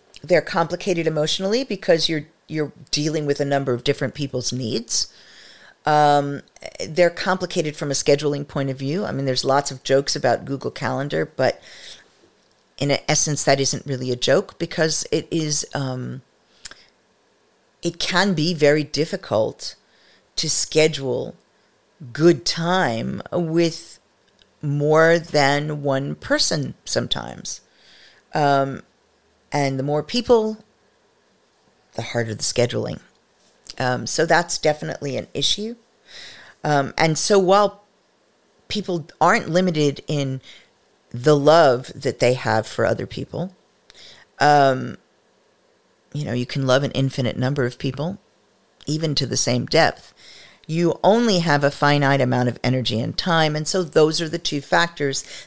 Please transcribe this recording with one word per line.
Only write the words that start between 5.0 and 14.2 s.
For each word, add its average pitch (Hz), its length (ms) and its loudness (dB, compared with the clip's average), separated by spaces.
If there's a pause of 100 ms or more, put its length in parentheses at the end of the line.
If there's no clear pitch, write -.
Um, 147 560 4 (460)
they're 170 220 4
complicated 175 680 -4
from 147 160 -6
a 131 40 -2
scheduling 143 520 0
point 139 220 -4
of 131 80 -6
view. 147 280 -4
I - 60 -6
mean, 135 140 -4
there's 127 200 -2
lots 135 260 2
of 131 120 -12
jokes 139 320 2
about 127 300 0
Google 135 260 -6
Calendar, 143 540 -4
but - 340 -2 (1160)
in 143 200 0 (100)
essence, 147 360 0
that 139 160 4
isn't - 260 -2
really 127 260 -4
a 120 40 -2
joke 135 420 0